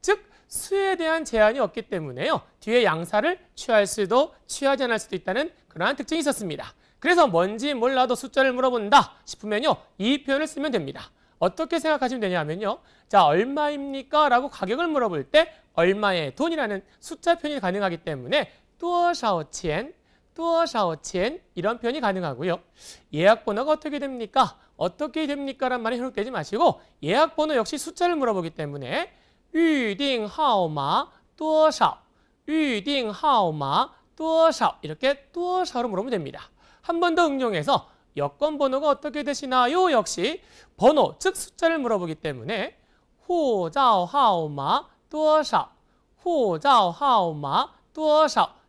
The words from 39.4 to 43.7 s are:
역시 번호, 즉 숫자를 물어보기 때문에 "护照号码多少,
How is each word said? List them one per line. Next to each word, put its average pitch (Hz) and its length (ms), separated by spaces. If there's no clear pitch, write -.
역시 233 500
번호, 214 420
즉 370 160
숫자를 330 440
물어보기 196 360
때문에 160 640
"护照号码多少, 226 2500